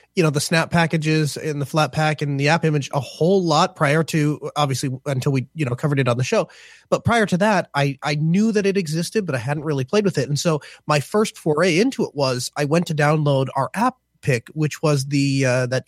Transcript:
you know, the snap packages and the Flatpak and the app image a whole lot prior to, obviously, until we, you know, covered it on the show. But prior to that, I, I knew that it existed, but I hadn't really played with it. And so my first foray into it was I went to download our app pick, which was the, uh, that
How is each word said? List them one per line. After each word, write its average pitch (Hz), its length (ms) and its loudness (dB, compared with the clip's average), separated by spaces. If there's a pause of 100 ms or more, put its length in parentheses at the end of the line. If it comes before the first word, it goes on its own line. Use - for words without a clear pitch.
(140)
you 185 80 2
know, 156 80 4
the 143 100 -2
snap 165 300 0
packages 156 680 0
and 147 240 -6
the 135 60 -2
Flatpak 156 560 0
and 143 160 -4
the 143 100 0
app 165 160 2
image 151 300 -2
a 135 60 0
whole 180 420 0
lot 170 320 2
prior 151 300 0
to, 151 500 -2
obviously, 135 360 -2 (160)
until 139 260 -2
we, 131 240 -2
you 156 80 -2
know, 123 100 -4
covered 143 240 -2
it 135 80 2
on 120 100 2
the 127 60 4
show. 202 260 0 (420)
But - 140 0
prior 226 220 2
to 175 120 0
that, 202 360 2
I, 143 300 0
I 151 100 -2
knew 170 380 2
that 202 140 0
it 196 100 0
existed, 175 500 -4
but 147 80 -2
I 131 40 -2
hadn't 143 260 -4
really 143 200 -2
played 208 200 0
with 185 120 0
it. 123 120 -2
And 143 100 -2
so 156 220 0 (260)
my 151 140 2
first 214 360 -2
foray 165 440 2
into 240 240 0
it - 100 -6
was 131 420 -2
I 147 100 0
went 165 200 2
to 160 80 -6
download 147 640 2
our 135 180 -2
app 240 220 0 (240)
pick, 120 340 -2
which 151 260 -4
was 147 260 0
the, 139 380 0
uh, 127 220 2
that 127 220 -2